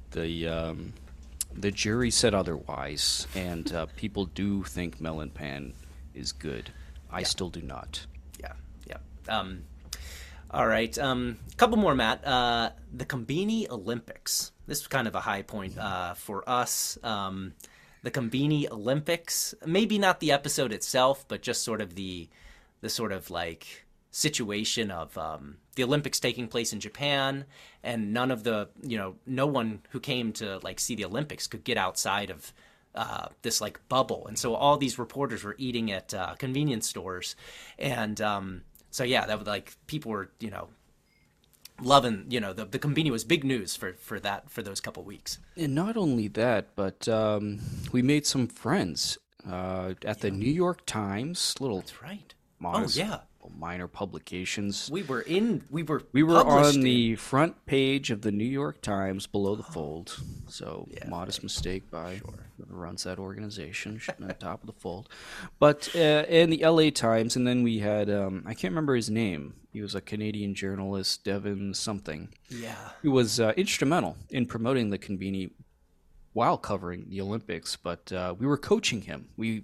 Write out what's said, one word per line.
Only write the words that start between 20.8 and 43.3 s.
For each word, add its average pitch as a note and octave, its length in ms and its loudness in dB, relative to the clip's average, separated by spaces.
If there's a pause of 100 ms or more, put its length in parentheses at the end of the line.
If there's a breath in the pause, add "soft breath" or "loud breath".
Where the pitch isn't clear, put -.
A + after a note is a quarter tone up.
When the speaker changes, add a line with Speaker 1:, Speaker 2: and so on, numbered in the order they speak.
Speaker 2:
but G2+ 140 -6
just A#2 200 -2
sort A2 180 -2
of F2+ 140 -6
the, F2+ 340 -8 (520 soft breath)
the G#2+ 80 -6
sort A2 240 -2
of, F2+ 180 -8
like, E2+ 560 -6 (240)
situation A2 800 0
of, D#2+ 260 -8
um, D#2 400 -8 (200)
the B2+ 80 2
Olympics C#3+ 360 2
taking A#2+ 280 -2
place A#2 240 -2
in G#2 80 -6
Japan, C#3 640 -2 (380 loud breath)
and A2 300 -2
none B2 180 2
of A#2 140 -2
the, G#2+ 240 0 (140)
you A#2 160 -4
know, F#2+ 160 -6 (100)
no C3 220 0
one A2+ 340 0 (100)
who B2+ 100 -8
came B2 340 -2
to, G2 280 -6
like, F#2 180 -6
see - 160 -2
the G2+ 80 -4
Olympics A#2+ 420 -4
could - 180 -12
get A#2 140 2
outside G2 520 0
of, D#2+ 220 -14 (420 soft breath)
uh, - 340 -6 (140)
this, - 180 0
like, G#2 280 -6
bubble. B2+ 380 2
And G#2+ 120 -8
so A#2 160 0
all C#3+ 220 6
these C3+ 220 0
reporters A#2+ 460 -4
were G#2 140 -8
eating A#2 340 -2
at, F#2+ 200 -6
uh, F2+ 220 -4
convenience C3 540 0
stores. F2+ 480 -8 (420 loud breath)
And, A2 420 -2
um, G2 420 -2 (280)
so, - 140 -4
yeah, B2 220 4
that G#2+ 120 -2
would, G2+ 80 -10
like, G#2 280 -6 (120)
people D3 260 -6
were, G2 180 -4 (100)
you A2 100 -8
know, F#2+ 180 -10 (1120)
loving, B2+ 480 6
you A#2+ 120 0
know, G2 120 -2
the, G#2+ 140 -8
the B2+ 120 -4
Conveni D3 320 2
was A2+ 140 -2
big D3+ 200 4